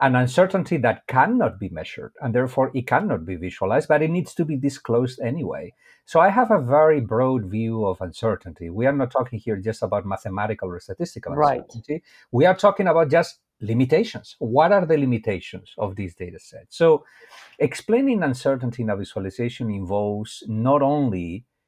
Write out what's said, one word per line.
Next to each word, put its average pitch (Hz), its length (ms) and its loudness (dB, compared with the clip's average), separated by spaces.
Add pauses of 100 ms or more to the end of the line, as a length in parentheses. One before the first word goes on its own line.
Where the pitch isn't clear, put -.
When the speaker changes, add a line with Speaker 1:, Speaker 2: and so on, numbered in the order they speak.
Speaker 1:
and 131 160 4
uncertainty 175 600 2
that 117 320 0
cannot 147 500 2
be 98 120 -8
measured, - 500 -12
and 123 120 -4
therefore 131 400 0
it 123 140 -6
cannot 135 380 0
be 92 100 -6
visualized, 95 540 -2
but 151 120 4
it 160 100 0
needs 175 240 -4
to 175 100 -2
be 151 120 -4
disclosed 127 640 -2
anyway. 117 540 -6 (300)
So - 160 4
I 185 80 8
have 220 240 2
a 190 80 4
very 147 400 4
broad 120 460 0
view 113 380 -4
of 95 160 -2
uncertainty. 90 720 -6
We 110 160 -2
are 139 60 4
not 135 180 -2
talking 123 300 -4
here 110 160 -4
just 104 260 -6
about 101 240 -2
mathematical 98 640 -6
or 87 100 -10
statistical - 560 -10
Speaker 2:
Right. 143 280 0
Speaker 1:
uncertainty. 147 400 -10 (280)
We 131 160 4
are 185 80 6
talking 196 320 2
about 165 240 4
just 165 300 0 (200)
limitations. 135 800 0
What 139 320 2
are 196 160 4
the 160 100 4
limitations 110 840 -2
of 95 180 -4
this 95 180 -8
data 90 240 -12
set? - 300 -20
So 160 360 2 (540)
explaining 233 640 0
uncertainty 127 600 -2
in 110 80 -2
a 101 60 0
visualization 107 720 -6
involves 104 760 -4
not 127 360 2
only 117 640 -2 (240)